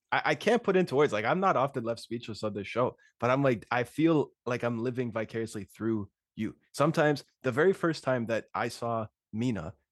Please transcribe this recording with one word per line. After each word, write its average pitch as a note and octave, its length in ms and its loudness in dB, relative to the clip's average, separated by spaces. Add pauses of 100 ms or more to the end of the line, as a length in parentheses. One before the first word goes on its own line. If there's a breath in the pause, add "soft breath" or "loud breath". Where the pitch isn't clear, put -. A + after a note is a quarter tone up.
(120)
I, C3 140 2
I D#3 80 2
can't - 280 2
put F#3+ 140 2
into F3+ 200 2
words. C#3 160 4
Like, G#2+ 120 0
I'm D3+ 160 2
not F#3 160 2
often C3 280 0
left A2+ 160 -4
speechless A2+ 420 -10
on G#2 120 -4
this G2+ 120 -6
show, A#2+ 300 -2 (240 soft breath)
but A#2+ 100 2
I'm C3+ 120 4
like, B2+ 280 2
I A#2+ 140 0
feel D#3 460 2 (160)
like A#2+ 160 -2
I'm A#2+ 200 -2
living A#2+ 300 -4
vicariously A2 520 -6
through G#2+ 440 -4 (280)
you. G#2+ 200 -4 (160)
Sometimes D3+ 520 2 (180)
the B2+ 100 -2
very D#3+ 200 4
first E3 320 -2
time B2 220 0
that A2 280 -2
I A2+ 140 0
saw A2+ 380 -4 (260)
Mina G#2+ 420 -2 (180)